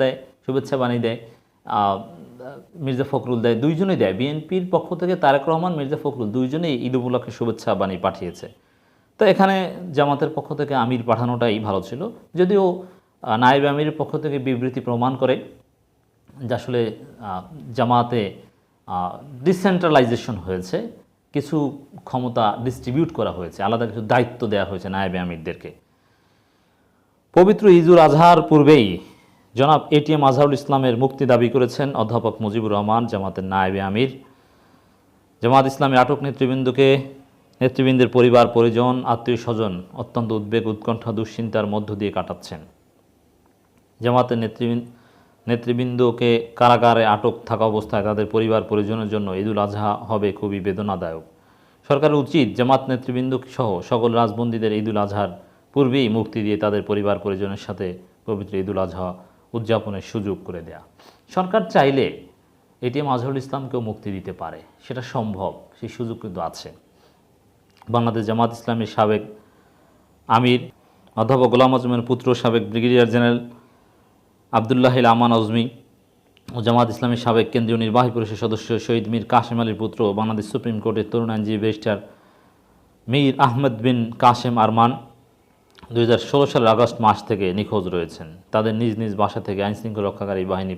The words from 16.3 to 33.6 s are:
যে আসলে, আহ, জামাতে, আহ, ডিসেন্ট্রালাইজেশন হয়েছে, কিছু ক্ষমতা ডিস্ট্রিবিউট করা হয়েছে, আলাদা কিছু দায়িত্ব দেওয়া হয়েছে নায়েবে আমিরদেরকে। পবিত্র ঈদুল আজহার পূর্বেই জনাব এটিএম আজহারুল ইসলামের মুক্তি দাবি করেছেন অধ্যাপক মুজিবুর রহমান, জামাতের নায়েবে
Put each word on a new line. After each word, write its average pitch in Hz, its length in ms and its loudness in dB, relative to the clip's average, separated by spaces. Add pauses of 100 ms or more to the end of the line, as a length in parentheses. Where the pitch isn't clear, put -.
যে 117 120 -4
আসলে, 123 300 -4
আহ, 101 520 -12 (360)
জামাতে, 120 460 2 (640)
আহ, 90 240 -6 (340)
ডিসেন্ট্রালাইজেশন 156 920 2 (100)
হয়েছে, 92 320 -4 (540)
কিছু 147 240 -4 (500)
ক্ষমতা 123 380 -2 (200)
ডিস্ট্রিবিউট 127 520 -2
করা 101 200 -2
হয়েছে, 87 300 -10
আলাদা 117 220 0
কিছু 110 120 -10 (100)
দায়িত্ব 120 300 0 (100)
দেওয়া 98 180 -2
হয়েছে 98 260 -8
নায়েবে 95 300 -4
আমিরদেরকে। 82 440 -10 (1700)
পবিত্র 202 280 6 (160)
ঈদুল 170 280 8
আজহার 165 320 8 (100)
পূর্বেই 147 360 8 (720)
জনাব 143 260 4 (160)
এটিএম 147 320 2
আজহারুল 139 320 4
ইসলামের 135 420 0
মুক্তি 135 280 0
দাবি 120 240 6
করেছেন 123 320 2 (140)
অধ্যাপক 110 320 0 (100)
মুজিবুর 107 320 -2
রহমান, 107 260 0 (100)
জামাতের 95 420 -6
নায়েবে 95 360 0